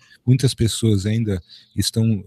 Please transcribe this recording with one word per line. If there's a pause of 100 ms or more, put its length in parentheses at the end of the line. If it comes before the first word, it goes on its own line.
(260)
muitas
pessoas
ainda (340)
estão,